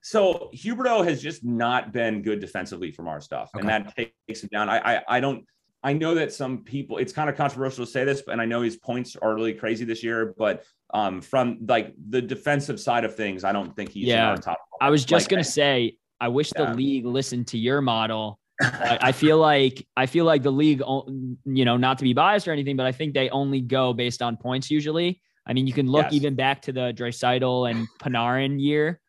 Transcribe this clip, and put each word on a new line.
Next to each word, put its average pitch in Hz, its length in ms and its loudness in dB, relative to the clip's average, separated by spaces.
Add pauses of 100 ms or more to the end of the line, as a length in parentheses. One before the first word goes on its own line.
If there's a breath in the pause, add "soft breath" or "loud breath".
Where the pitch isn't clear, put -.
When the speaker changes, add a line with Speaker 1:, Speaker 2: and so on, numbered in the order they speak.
Speaker 1:
So 190 540 2
Huberdeau 226 500 0
has 147 160 0
just 147 240 -10
not 120 480 0
been 110 300 -2
good 107 160 -2
defensively 92 520 -8
from 82 160 -12
our 76 140 -8
stuff, 62 320 -10
and 104 160 -4
Speaker 2:
Okay. 107 140 2
Speaker 1:
that 104 120 -14 (320)
takes - 160 -12
him 104 80 -12
down. 104 180 -2
I, 113 280 2
I, - 60 -4 (140)
I - 20 4
don't, 131 260 -2 (380)
I 139 100 0
know 160 220 0
that 156 180 0
some 131 300 -6
people, 131 340 -8
it's 127 160 -4
kind 151 160 -2
of 139 80 -4
controversial 131 480 -2
to - 60 -16
say 127 120 0
this, 139 240 0
and 117 140 -2
I 117 40 0
know 117 160 0
his 113 160 0
points 123 380 -8
are 110 200 0
really 113 180 -2
crazy 110 320 -4
this 113 180 -6
year, 113 340 -2
but, 104 280 -2 (280 loud breath)
um, 95 280 -2
from, 117 460 0
like, 117 260 0 (160)
the 123 120 0
defensive 131 580 -4
side 120 260 0
of 104 100 -4
things, 95 280 -4
I 98 80 0
don't 95 240 -2
think 101 160 -8
he's 104 140 -6
in 123 40 0
Speaker 2:
Yeah. 113 220 4
Speaker 1:
our 95 60 -2
top 82 200 -4 (240)
Speaker 2:
I 139 80 4
was 147 160 4
just 170 200 4
Speaker 1:
Like, - 40 -10
Speaker 2:
gonna 190 120 2
Speaker 1:
I - 20 0
Speaker 2:
say, 139 540 2 (220)
I 120 100 -2
wish 143 220 0
the 151 120 -2
Speaker 1:
Yeah. 123 100 0
Speaker 2:
league 131 320 -2
listened 123 440 -2
to 120 80 -6
your 127 240 2
model. 110 580 -2 (100)
Speaker 1:
<laughs> - 120 -6
Speaker 2:
I, 120 400 0
I 127 100 4
feel 156 260 6
like, 143 480 4 (120)
I 131 100 2
feel 170 180 2
like 156 180 6
the 139 80 2
league, 143 300 4
o-, 135 260 -2 (380)
you 131 200 2
know, 120 120 4
not 131 220 2
to - 40 -4
be 127 100 4
biased 175 340 4
or 170 60 -2
anything, 139 240 -2
but 131 100 0
I 127 40 0
think 143 220 -4
they 131 160 0
only 139 320 0
go 127 320 2
based 120 280 -2
on 120 160 -2
points 127 340 -4
usually. 156 500 0 (240)
I 123 80 -4
mean, 131 140 2
you 127 60 -2
can 135 180 0
look 147 140 4
Speaker 1:
Yes. 147 80 -2
Speaker 2:
even 143 220 2
back 135 280 0
to 143 80 -8
the 127 220 -2
Draisaitl 123 760 0
and 113 180 -2 (120)
Panarin 131 640 0
year 151 480 0